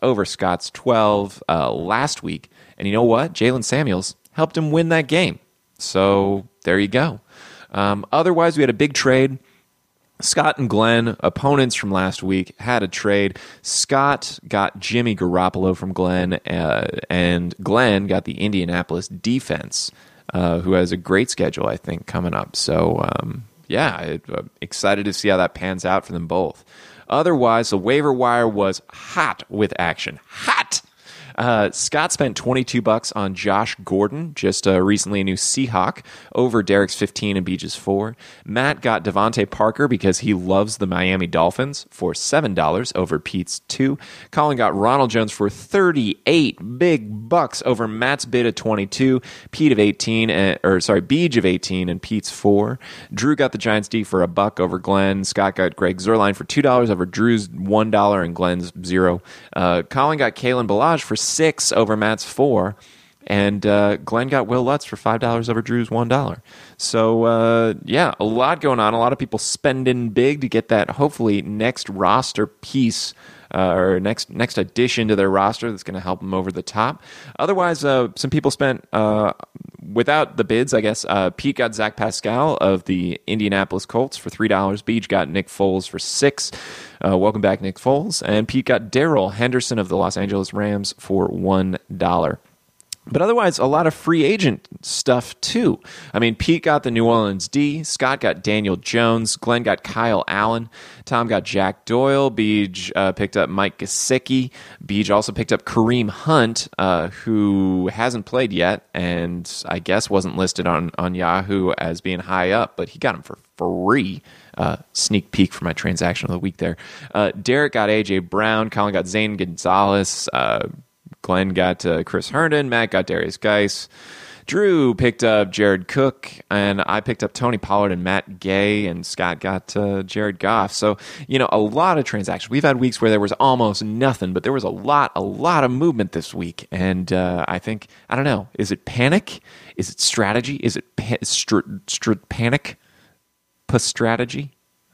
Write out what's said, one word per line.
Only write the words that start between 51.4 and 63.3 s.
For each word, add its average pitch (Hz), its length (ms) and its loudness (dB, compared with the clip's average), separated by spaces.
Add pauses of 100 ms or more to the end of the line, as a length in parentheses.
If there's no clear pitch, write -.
eighteen 90 420 -2
and 90 140 -6
Pete's - 280 -6
four. 104 480 2 (320)
Drew 139 260 0
got 135 160 2
the 113 60 -6
Giants 107 300 0
D 110 160 -2
for 92 180 2
a 85 60 2
buck 101 320 0
over 92 180 0
Glenn. 98 460 2
Scott 98 300 0
got 90 220 0
Greg 92 200 0
Zerline 101 400 2
for - 80 -12
two - 160 -2
dollars 123 300 4
over 90 160 0
Drew's 107 420 2
one 107 420 0
dollar 101 320 4
and 85 120 -4
Glenn's 87 360 0 (140)
zero. 90 380 2 (340)
Uh, 87 280 2
Colin 147 340 2
got 127 180 0
Kalen 123 300 0
Ballage 131 340 2
for - 220 -4
six - 480 0
over 107 260 2
Matt's 107 280 0
four. 107 500 0 (540)
And, 101 360 2